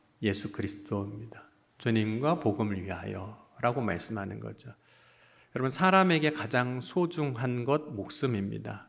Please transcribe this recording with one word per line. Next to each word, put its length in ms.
예수 300
그리스도입니다. 920
"주님과 640
복음을 440
위하여"라고 960
말씀하는 580
거죠. 340
여러분, 140
사람에게 600
가장 500
소중한 840
것 280
목숨입니다. 960